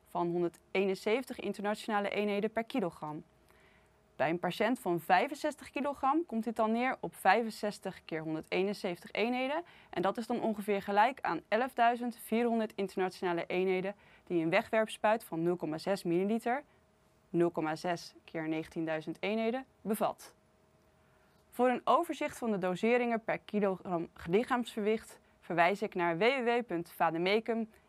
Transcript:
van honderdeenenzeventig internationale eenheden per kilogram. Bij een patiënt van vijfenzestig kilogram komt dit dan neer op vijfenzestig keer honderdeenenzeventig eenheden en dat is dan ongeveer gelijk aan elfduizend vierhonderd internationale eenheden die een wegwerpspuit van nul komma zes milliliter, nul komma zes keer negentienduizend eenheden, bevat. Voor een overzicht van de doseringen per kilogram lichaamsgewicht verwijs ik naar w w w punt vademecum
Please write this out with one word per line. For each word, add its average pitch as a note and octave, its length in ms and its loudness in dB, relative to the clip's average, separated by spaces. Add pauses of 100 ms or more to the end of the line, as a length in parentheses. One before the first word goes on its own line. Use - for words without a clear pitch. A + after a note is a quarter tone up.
van F3 200 -2
honderdeenenzeventig F#3+ 1120 -2
internationale G#3 720 -4
eenheden G#3 420 -2
per A3+ 120 -2
kilogram. E3 600 -4 (920)
Bij C#3+ 140 0
een F3 100 0
patiënt G#3 400 0
van F3 200 0
vijfenzestig C4+ 720 0
kilogram C#4+ 560 0
komt A3+ 180 -4
dit A#3 120 -4
dan A3 160 2
neer A#3+ 280 0
op - 160 -10
vijfenzestig G#3 920 0
keer D#3+ 160 -6
honderdeenenzeventig F3 880 -2
eenheden B3+ 520 -2 (260)
en - 120 -4
dat F#3+ 160 0
is A#3 100 -6
dan A#3+ 140 -2
ongeveer G#3 400 0
gelijk G#3 400 2
aan E3 260 -2
elfduizend A#3+ 680 0
vierhonderd A3+ 600 0
internationale F#3 720 -2
eenheden F#3 500 0 (280)
die E3+ 200 0
een D#3+ 60 2
wegwerpspuit A3 720 2
van E3 200 -4
nul F3 120 2
komma D#3+ 220 -6
zes F#3+ 260 -2
milliliter, A3+ 600 0 (640)
nul E3+ 220 2
komma D#3+ 240 -4
zes E3+ 480 -4
keer D#3+ 240 -8
negentienduizend D#3+ 720 -4
eenheden, A3+ 460 -2 (160)
bevat. - 520 -4 (1160)
Voor B3 200 2
een B3 140 0
overzicht D4 540 0
van A#3 140 -2
de G#3 60 2
doseringen A3+ 640 2
per - 140 -2
kilogram F#3+ 720 -2 (200)
lichaamsgewicht A3 920 0 (200)
verwijs F3 420 2
ik G3+ 140 -4
naar E3+ 220 0
w E3+ 40 0
w B3 240 4
w A#3+ 220 2
punt E3+ 240 -4
vademecum G3+ 800 0 (200)